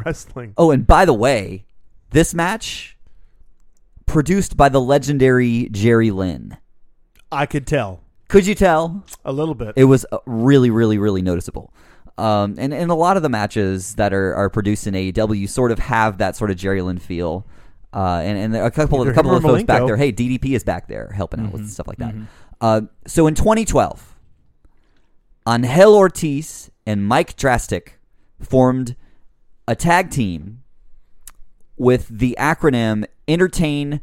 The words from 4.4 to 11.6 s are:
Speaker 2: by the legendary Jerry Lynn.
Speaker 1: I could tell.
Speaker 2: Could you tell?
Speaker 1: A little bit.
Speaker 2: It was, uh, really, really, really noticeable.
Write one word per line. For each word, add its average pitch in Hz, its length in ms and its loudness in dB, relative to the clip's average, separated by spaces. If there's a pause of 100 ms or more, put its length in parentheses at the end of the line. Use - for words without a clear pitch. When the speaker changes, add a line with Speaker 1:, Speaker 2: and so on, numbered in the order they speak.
Speaker 2:
by 139 100 6
the 135 140 4
legendary 127 880 2
Jerry 113 400 2
Lynn. 78 460 -6 (760)
Speaker 1:
I 147 140 -2
could 143 200 -6
tell. 104 360 -6 (260)
Speaker 2:
Could 196 180 4
you 208 100 0
tell? 175 500 0 (180)
Speaker 1:
A - 80 -8
little 151 240 -4
bit. 107 220 -12
Speaker 2:
It 135 80 8
was, 135 260 4
uh, 110 140 -6
really, 127 440 4
really, 110 280 2
really 98 240 0
noticeable. - 520 -6 (440)